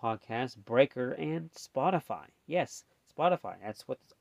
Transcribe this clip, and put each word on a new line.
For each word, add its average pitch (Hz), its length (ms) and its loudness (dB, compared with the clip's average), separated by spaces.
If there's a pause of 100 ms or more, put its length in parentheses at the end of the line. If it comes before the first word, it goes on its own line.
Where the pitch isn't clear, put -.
Podcasts, 113 540 -4
Breaker, 127 540 2
and 160 400 -4
Spotify. 135 720 -2 (220)
Yes, - 380 -4 (320)
Spotify. 151 440 2
That's 107 260 -10
what 131 140 -6
this, - 200 -20